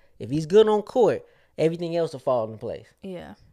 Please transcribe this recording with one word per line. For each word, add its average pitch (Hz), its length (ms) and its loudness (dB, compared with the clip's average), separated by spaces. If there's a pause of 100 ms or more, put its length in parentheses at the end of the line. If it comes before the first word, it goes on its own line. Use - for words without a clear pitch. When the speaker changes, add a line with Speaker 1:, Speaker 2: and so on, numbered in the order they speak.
(200)
Speaker 1:
if 110 100 -10
he's 156 160 -2
good 208 220 6
on 214 160 2
court, 190 420 2 (320)
everything 165 380 -2
else 165 180 -2
will 131 60 -10
fall 123 260 0
into 110 120 -10
place. 101 300 -10 (140)
Speaker 2:
Yeah. 120 320 -16 (200)